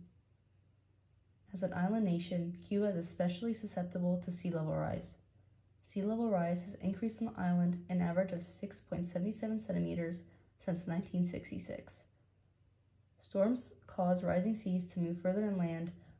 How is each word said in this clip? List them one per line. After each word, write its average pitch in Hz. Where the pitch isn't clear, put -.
As 185
an 175
island 202
nation, 175
Cuba 202
is 196
especially 180
susceptible 180
to 180
sea -
level 160
rise. -
Sea -
level 226
rise 175
has -
increased 220
on 226
the -
island 175
an 180
average 175
of 175
six -
point 175
seven 180
seven 220
centimeters 170
since 175
nineteen 180
sixty-six. -
Storms 220
cause 180
rising 185
seas 180
to -
move 170
further 196
inland, 170